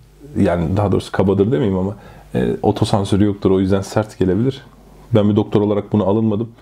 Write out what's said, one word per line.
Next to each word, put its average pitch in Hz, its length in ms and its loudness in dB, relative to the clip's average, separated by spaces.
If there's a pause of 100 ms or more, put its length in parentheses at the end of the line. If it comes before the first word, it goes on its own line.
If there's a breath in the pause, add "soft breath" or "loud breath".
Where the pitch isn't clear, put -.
(380)
Yani 95 400 0
daha 101 140 0
doğrusu - 200 -2
kabadır 113 400 2
demeyeyim 110 280 0
ama, 98 160 -4 (400 loud breath)
e, 60 260 -2
otosansürü 104 640 0
yoktur. 98 260 0
O 95 80 4
yüzden 95 220 0
sert - 380 -4
gelebilir. 98 420 0 (540)
Ben 104 140 4
bir 107 60 2
doktor 107 260 2
olarak 104 320 -2
bunu 104 140 2
alınmadım. 110 420 0 (120 soft breath)